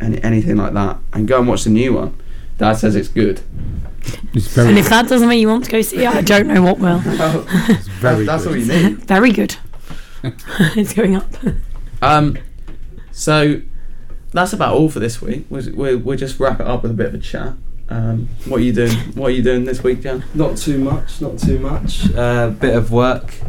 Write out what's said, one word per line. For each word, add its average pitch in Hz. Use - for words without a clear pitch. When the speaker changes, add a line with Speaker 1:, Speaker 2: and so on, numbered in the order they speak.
Speaker 1:
any, 117
anything 110
like 101
that. 101
And 110
go 131
and 123
watch -
the 117
new 117
one. -
Dad 107
says 110
it's -
good. 101
Speaker 2:
It's 107
very 120
Speaker 3:
And 151
if 196
Speaker 2:
good. -
Speaker 3:
that 240
doesn't 240
make 240
you 214
want 233
to -
go 220
see 254
it, -
I 226
don't 202
know 294
what 180
will. 175
Speaker 1:
<laughs> -
Well, 160
Speaker 2:
It's 220
very 113
Speaker 1:
that's, 156
that's -
Speaker 2:
good. 127
Speaker 1:
all 180
you 180
need. 214
Speaker 3:
<laughs> -
Very 202
good. 202
<laughs> -
It's 208
going 190
up. 190
Speaker 1:
Um, 147
so 151
that's 180
about 131
all 151
for 123
this 113
week. -
We'll, 135
we'll, 131
we'll 123
just 131
wrap -
it -
up 120
with 117
a -
bit 110
of -
a 110
chat. -
Um, 113
what 131
are 113
you 123
doing? 117
What 135
are -
you 127
doing 123
this 127
week, 127
Jan? 127
Speaker 4:
Not 143
too 143
much. 139
Not -
too 135
much. -
Uh, 120
bit 117
of 107
work. 123